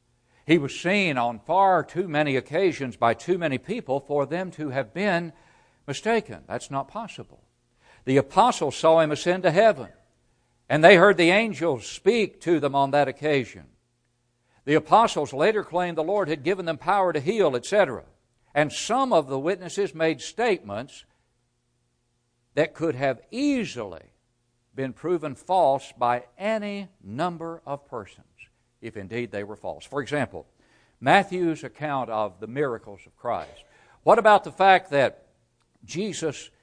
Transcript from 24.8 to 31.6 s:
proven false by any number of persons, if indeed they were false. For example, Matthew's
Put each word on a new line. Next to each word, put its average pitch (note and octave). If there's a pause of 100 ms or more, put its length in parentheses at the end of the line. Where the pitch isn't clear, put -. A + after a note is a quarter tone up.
proven D#3
false D3
by B2 (140)
any G3+ (140)
number E3
of C#3
persons, - (560)
if A2
indeed G#2
they G2+
were G#2
false. D#2+
For C#3+
example, B2 (520)
Matthew's F3